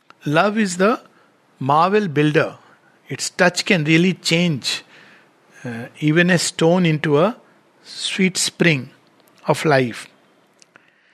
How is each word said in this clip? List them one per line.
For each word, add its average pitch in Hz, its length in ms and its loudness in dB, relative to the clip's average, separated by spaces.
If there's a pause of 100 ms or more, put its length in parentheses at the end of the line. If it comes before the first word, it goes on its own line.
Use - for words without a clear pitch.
(260)
Love 185 320 0
is 196 180 -2
the 202 240 0 (580)
marvel 175 500 2
builder. 147 480 0 (520)
Its - 220 -10
touch 180 340 0
can 175 200 0
really 165 300 2
change, 165 680 -4 (840)
uh, 120 220 -12 (140)
even 156 300 2
a 180 80 4
stone 170 460 0
into 151 340 0
a 202 180 0 (480)
sweet - 520 -4
spring 139 540 -2 (560)
of - 180 -2
life. 131 440 0 (1040)